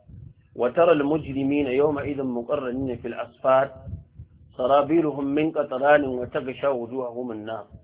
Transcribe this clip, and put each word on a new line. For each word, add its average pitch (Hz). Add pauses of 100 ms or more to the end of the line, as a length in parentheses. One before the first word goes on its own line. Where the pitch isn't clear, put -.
(540)
Wa -
tara 170
al-mujrimina 143
yawma 143
idhin 139
muqarranina 127
fil 117
asfar. 131 (840)
Sarabiluhum 143
min 151
qatran 147
wa 123
taghsha 131
wujuhahum 123
an-nar. 107 (180)